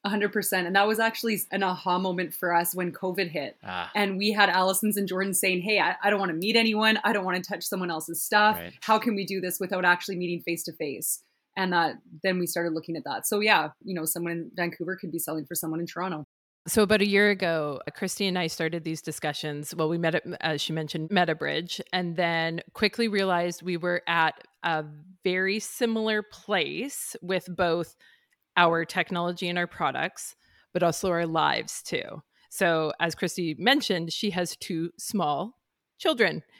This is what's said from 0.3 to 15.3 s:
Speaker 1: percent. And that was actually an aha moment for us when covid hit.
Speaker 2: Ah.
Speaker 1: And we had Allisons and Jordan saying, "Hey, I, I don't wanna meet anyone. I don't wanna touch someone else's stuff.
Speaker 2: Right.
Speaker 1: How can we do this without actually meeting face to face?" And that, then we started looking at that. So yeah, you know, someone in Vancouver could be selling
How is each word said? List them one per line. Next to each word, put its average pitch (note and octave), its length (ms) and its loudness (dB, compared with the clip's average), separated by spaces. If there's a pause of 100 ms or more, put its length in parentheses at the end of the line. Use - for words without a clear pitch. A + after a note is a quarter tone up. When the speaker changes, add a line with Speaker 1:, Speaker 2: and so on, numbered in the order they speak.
Speaker 1:
percent. F#3 340 0
And F#3 120 -2
that G3+ 100 6
was G#3+ 120 2
actually A3+ 420 0 (100)
an G3 100 0
aha F#3 380 0
moment F3+ 340 -2
for F3 220 0
us F3 180 2
when F3 200 -2
covid F#3 380 -2
hit. D3 340 -6
Speaker 2:
Ah. F2+ 280 -6
Speaker 1:
And G3 240 0
we G#3 140 2
had G3+ 160 8
Allisons F#3+ 480 2
and G3 140 -2
Jordan F#3+ 240 -2
saying, F#3 280 2
"Hey, G3+ 200 2
I, E3+ 200 2
I G3+ 80 4
don't G3+ 120 2
wanna F3 140 0
meet G3+ 200 0
anyone. A3 480 4
I G#3+ 80 2
don't G3+ 140 0
wanna F#3 160 0
touch - 240 -8
someone F#3 260 -4
else's D#3+ 320 -6
stuff. G#3+ 320 6
Speaker 2:
Right. E2+ 260 -8
Speaker 1:
How A3 160 4
can G#3+ 180 0
we G3 100 -2
do F#3+ 160 -4
this F3+ 180 -6
without F#3 240 -2
actually F3 320 2
meeting F3 260 -4
face E3 240 -4
to D#3+ 80 -8
face?" - 480 -6 (360)
And F#3 160 0
that, E3+ 220 2 (280)
then F#3 160 2
we E3+ 80 0
started E3+ 240 -2
looking D#3+ 240 -6
at - 80 -8
that. D3 240 -6
So G#3 140 0
yeah, E3+ 300 6 (120)
you G3 100 -6
know, D#3+ 120 -4
someone E3+ 260 -2
in E3+ 240 -6
Vancouver F3 400 -4
could E3 160 -10
be D#3+ 80 -6
selling D#3 260 -6